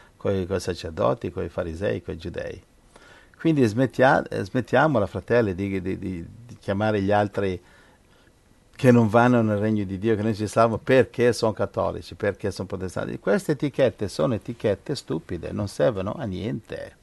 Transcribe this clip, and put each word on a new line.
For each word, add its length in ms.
coi, 280
coi 140
sacerdoti, 720
coi 180
farisei, 540
coi 140
giudei. 440
Quindi 260
smettia-, 640
eh, 140
smettiamola, 640
fratelli, 480
di, 260
di, 160
di, 280
di 140
chiamare 420
gli 100
altri 480
che 160
non 160
vanno 340
nel 160
regno 280
di 140
Dio, 160
che 80
non 100
ci 140
salvano 360
perché 480
sono 220
cattolici, 640
perché 360
sono 160
protestanti. 520
Queste 340
etichette 540
sono 260
etichette 640
stupide, 560
non 160
servono 460
a 100
niente. 800